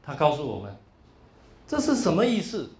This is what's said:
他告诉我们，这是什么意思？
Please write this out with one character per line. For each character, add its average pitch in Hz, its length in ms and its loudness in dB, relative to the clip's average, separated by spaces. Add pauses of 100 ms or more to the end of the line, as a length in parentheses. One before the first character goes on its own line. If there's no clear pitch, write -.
他 143 140 -10
告 151 160 4
诉 147 160 -4
我 101 140 -6
们， 98 140 -12 (920)
这 294 140 -4
是 277 160 2
什 - 140 2
么 180 140 4
意 240 160 2
思？ 175 400 -6